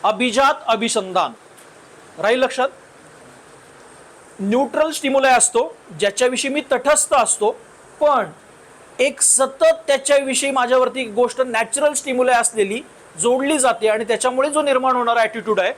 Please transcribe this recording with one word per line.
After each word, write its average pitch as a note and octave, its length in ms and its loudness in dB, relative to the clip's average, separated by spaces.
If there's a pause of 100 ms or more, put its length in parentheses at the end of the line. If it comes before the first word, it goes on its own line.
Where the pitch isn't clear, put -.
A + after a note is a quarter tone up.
अभिजात A#3+ 500 0 (120)
अभिसंधान G3 640 -2 (840)
राहील A3+ 200 0
लक्षात. B3+ 300 -2 (1700)
न्यूट्रल C4 500 0
स्टिम्युलाय C4+ 420 2
असतो, B3 440 2 (240)
ज्याच्याविषयी B3+ 500 0
मी D4 100 -2 (120)
तटस्थ C#4 420 0
असतो, A3+ 360 0 (500)
पण B3+ 300 2 (680)
एक C4+ 220 0
सतत C4+ 540 2 (120)
त्याच्याविषयी C#4 640 0
माझ्यावरती B3+ 500 0
एक A3+ 140 -8
गोष्ट A#3+ 260 0
नॅचरल B3+ 520 -2
स्टिम्युलाय B3+ 480 0
असलेली A3 400 -2 (400)
जोडली C4 380 0
जाते A3+ 300 2
आणि A3 160 0
त्याच्यामुळे B3+ 460 0
जो D4+ 120 0
निर्माण C4 340 0
होणारा A#3 240 0
ॲटिट्यूड A3 400 0
आहे G3 180 0